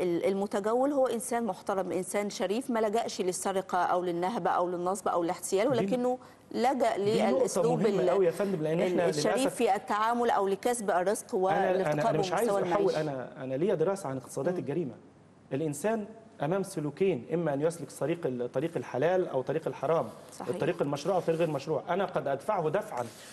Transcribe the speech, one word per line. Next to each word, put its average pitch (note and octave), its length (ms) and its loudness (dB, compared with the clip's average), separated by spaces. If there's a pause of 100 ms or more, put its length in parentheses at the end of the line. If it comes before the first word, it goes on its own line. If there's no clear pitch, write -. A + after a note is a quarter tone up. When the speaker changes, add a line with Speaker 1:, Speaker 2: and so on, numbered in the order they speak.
Speaker 1:
ال-، E3+ 220 0
المتجول G#3 640 0
هو C4 160 4
انسان A#3 380 -2
محترم، F#3 460 -2
انسان G3+ 380 -2
شريف، G#3+ 400 -2
ما A3+ 100 0
لجأش A3 420 0
للسرقه F#3 560 -2
او F3 260 2
للنهب F3 440 0
او F3 220 2
للنصب F3+ 380 -2
او F3 160 2
الاحتيال، F3+ 400 0
Speaker 2:
دي C4 140 2
Speaker 1:
ولكنه B3 400 0 (340)
لجأ A#3+ 460 2
Speaker 2:
دي G#3 260 2
نقطة C4 140 4
Speaker 1:
للأسلوب F#3+ 420 2
Speaker 2:
مهمة G3 240 2
Speaker 1:
ال-، F3+ 60 4
Speaker 2:
أوي F#3+ 160 4
يا E3 60 4
فندم، F#3 320 -2
لأن D#3+ 160 0
Speaker 1:
ال-، G3 80 2
Speaker 2:
إحنا F3 220 2
Speaker 1:
الشريف G3 280 2
Speaker 2:
للأسف C4 180 0
Speaker 1:
في G#3 200 2
التعامل A3+ 540 0
أو G3 180 2
لكسب G#3 440 -2
الرزق F3+ 440 0
Speaker 2:
أنا، F#3+ 340 2
أنا، - 20 4
Speaker 1:
والارتقاء D3+ 380 2
Speaker 2:
أنا D#3 100 2
مش - 120 0
عايز G#3+ 180 2
Speaker 1:
بمستوى G3 240 0
Speaker 2:
أحول، G3+ 100 4 (120)
Speaker 1:
المعيشة. D#3 60 0
Speaker 2:
أنا، C#3 420 -6
أنا C3 120 -6
ليا F3+ 200 2
دراسة D#3+ 340 0
عن C3+ 80 -4
اقتصادات C#3+ 360 -4
Speaker 1:
مم. F3+ 60 -4
Speaker 2:
الجريمة. C#3 340 -4 (600)
الإنسان D#3+ 520 -2 (380)
أمام F#3 200 0
سلوكين، D3+ 680 -2
إما D#3+ 200 0
أن C#3 80 -2
يسلك D#3+ 380 -2
طريق E3 260 -2
ال-، B2 260 -4
طريق C3+ 260 -2
الحلال E3 500 0
أو C3 140 -2
طريق D3 260 -2
الحرام، C#3 420 0 (240)
Speaker 1:
صحيح. - 160 -8
Speaker 2:
الطريق D3+ 320 0
المشروع D3+ 340 0
أو F3 40 4
الطريق D#3+ 200 0
غير E3+ 80 2
المشروع. D3 420 -2
أنا F#3 160 0
قد D#3 220 -2
أدفعه D#3 420 0
دفعا D3 360 -2 (280)